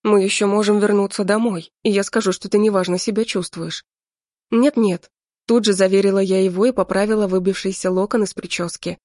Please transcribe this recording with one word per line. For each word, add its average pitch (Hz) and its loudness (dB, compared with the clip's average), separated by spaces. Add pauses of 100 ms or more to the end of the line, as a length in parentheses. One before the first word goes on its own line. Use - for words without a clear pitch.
Мы 208 4
еще 202 0
можем 208 2
вернуться 202 0
домой, 202 -2 (120)
и 226 0
я 196 0
скажу, 196 -2
что - -8
ты - 0
неважно 196 2
себя 220 -2
чувствуешь". 165 -8 (640)
"Нет-нет", 226 2 (360)
тут 226 2
же 202 4
заверила 196 2
я 190 2
его 185 0
и 254 2
поправила 208 0
выбившийся 185 -2
локон 202 0
из 190 -4
прически. - -8